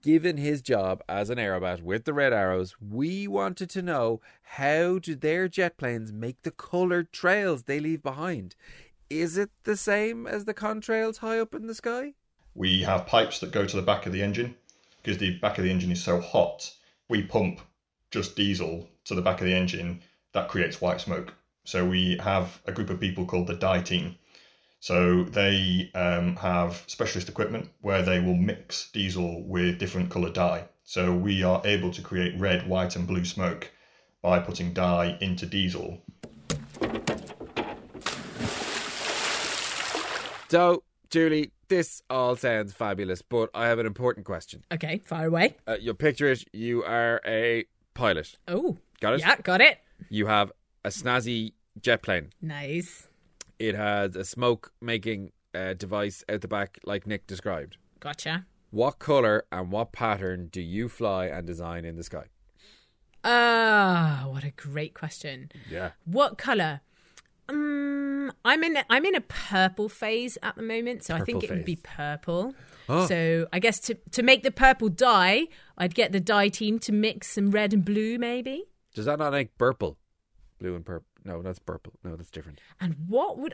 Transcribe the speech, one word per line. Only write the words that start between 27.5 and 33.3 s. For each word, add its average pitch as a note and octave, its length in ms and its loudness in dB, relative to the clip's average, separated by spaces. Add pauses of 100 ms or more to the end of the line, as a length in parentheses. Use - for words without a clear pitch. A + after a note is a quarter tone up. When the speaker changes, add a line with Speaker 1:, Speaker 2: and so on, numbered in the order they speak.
Speaker 2:
where G2 200 2
they F2+ 180 4
will F2+ 160 4
mix - 560 -2
diesel F2+ 520 -2
with F2+ 340 0
different F2+ 320 -2
coloured F2 240 -2
dye. F2 300 0 (220)
So F2+ 280 0
we F#2+ 300 2
are F#2 200 4
able F#2 280 2
to F2+ 100 -10
create F2+ 380 -2
red, F2+ 280 2
white F#2 280 0
and F2 100 -4
blue F2+ 200 0
smoke F2 440 -4 (540)